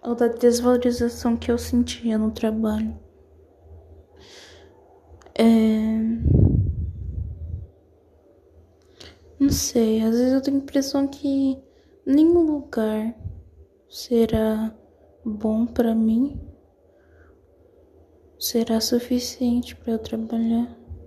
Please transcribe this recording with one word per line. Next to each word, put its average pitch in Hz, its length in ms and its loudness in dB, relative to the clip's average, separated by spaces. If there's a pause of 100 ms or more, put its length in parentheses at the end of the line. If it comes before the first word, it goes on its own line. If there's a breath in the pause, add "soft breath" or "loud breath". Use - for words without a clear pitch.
Ou 240 100 -2
da 240 120 2
desvalorização 240 1080 2
que - 120 -6
eu 240 80 2
sentia 240 600 -2
no 214 120 0
trabalho. 220 720 -4 (2250 loud breath)
É... 226 120 2 (4000 loud breath)
Não 277 100 4
sei, 220 520 0
às 220 100 2
vezes 247 220 2
eu 269 80 2
tenho 277 160 0
a - 20 2
impressão 277 480 -2
que 269 500 -2 (480 soft breath)
nenhum 320 360 6
lugar 233 760 -2 (760)
será 220 840 0 (480)
bom 220 420 -2
pra 233 300 0
mim, 226 420 0 (2000 soft breath)
será 226 440 -2
suficiente 240 920 -2
pra - 200 -6
eu 220 60 -4
trabalhar. 226 760 -4 (300)